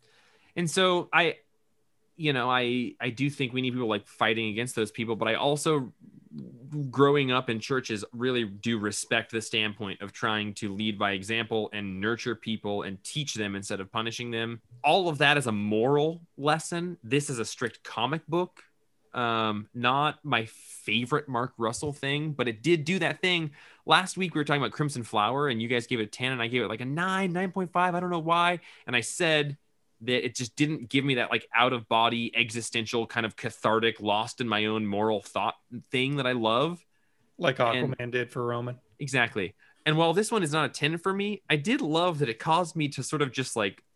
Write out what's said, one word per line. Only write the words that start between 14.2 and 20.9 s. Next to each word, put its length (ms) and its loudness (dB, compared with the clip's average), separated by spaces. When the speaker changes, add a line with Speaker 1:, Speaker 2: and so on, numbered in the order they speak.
Speaker 1:
them. 300 -6
All 260 4
of 100 -2
that 180 6
is 100 0
a 40 0
moral 680 2
lesson. 680 -2
This 260 0
is 100 -4
a 60 -2
strict 380 -8
comic 440 -4
book. 340 -4
Um, 640 0
not 500 0
my 220 0
favorite 840 -4